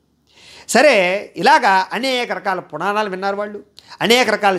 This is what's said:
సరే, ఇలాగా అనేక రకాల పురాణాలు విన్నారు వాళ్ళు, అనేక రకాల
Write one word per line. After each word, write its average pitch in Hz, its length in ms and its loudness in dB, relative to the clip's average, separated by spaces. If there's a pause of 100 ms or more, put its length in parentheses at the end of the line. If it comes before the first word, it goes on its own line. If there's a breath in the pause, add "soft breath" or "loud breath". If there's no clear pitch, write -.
(680 loud breath)
సరే, 269 260 4 (400)
ఇలాగా 240 400 4 (160)
అనేక 247 400 -4
రకాల 185 320 -4
పురాణాలు 202 460 -4
విన్నారు 190 280 -6
వాళ్ళు, 208 220 -10 (400 loud breath)
అనేక 226 300 2
రకాల 202 300 0